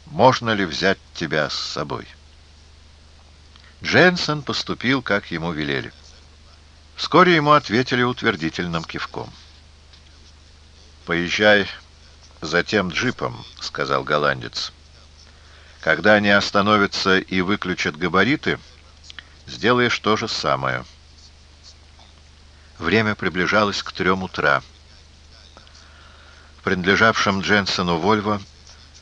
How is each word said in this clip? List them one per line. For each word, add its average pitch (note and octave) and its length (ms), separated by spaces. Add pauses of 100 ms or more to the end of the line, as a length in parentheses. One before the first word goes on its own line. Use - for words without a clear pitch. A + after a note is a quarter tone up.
можно E3+ 420
ли G2+ 160
взять F2+ 320 (160)
тебя D2+ 360
с - 40
собой». C2+ 540 (1800)
Дженсен D3+ 580
поступил, B2 600
как G2+ 260
ему E2+ 220
велели. D#2 420 (1040)
Вскоре F3 400
ему D3 160
ответили B2+ 500
утвердительным F2 840
кивком. - 480 (1700)
«Поезжай F#2 640 (720)
за E2 220
тем G2 260
джипом», — D#2 560 (160)
сказал C2+ 420
голландец. C#2 680 (1080)
«Когда E2 360
они G#2 160
остановятся G2+ 880
и F#2+ 220
выключат F#2 540
габариты, G2 640 (840)
сделаешь A#2+ 540
то G#2+ 180
же A2+ 100
самое». C2+ 560 (2000)
Время G#2 340
приближалось F#2+ 720
к - 80
трём F#2 320
утра. D2 400 (2000)
Принадлежавшем G2 720
Дженсену F#2 560
Вольво, G#2 420 (640)